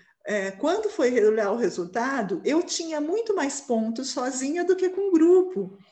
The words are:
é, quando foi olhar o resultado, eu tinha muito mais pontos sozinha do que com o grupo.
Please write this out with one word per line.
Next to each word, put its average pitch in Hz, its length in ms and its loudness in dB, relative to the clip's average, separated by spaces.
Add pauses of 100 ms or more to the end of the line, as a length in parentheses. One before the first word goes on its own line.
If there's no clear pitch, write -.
(260)
é, 196 260 -2
quando 359 380 0
foi 254 220 0 (120)
olhar 214 280 4
o 226 40 0
resultado, 208 880 -2
eu 311 180 2
tinha 320 380 -6
muito 415 340 -2
mais 277 260 -2
pontos 226 500 -4
sozinha 269 540 -4
do 370 120 2
que 370 120 0
com 392 200 -4
o 381 40 -4
grupo. 330 640 4 (160)